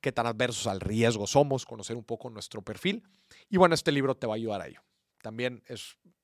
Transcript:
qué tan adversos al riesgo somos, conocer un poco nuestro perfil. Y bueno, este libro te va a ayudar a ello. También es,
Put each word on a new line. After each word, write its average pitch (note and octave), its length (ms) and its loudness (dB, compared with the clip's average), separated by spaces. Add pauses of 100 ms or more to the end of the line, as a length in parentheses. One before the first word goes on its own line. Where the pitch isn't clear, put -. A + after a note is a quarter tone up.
qué C3+ 120 -2
tan A#2 140 0
adversos A#2 400 0
al G2 140 -2
riesgo G#2+ 460 2
somos, C#3 380 4
conocer A#2 320 -10
un A#2 80 -12
poco A#2 260 -10
nuestro G#2 320 -12
perfil. F#3 420 -4 (440)
Y G3 80 0
bueno, F3 180 8
este D#3 180 2
libro C3+ 240 0
te B2 100 -6
va G#2+ 80 -2
a - 20 -2
ayudar G#2+ 240 -4
a D#2 60 -10
ello. - 160 -18 (400)
También A#2+ 440 -6
es, - 300 -14 (280)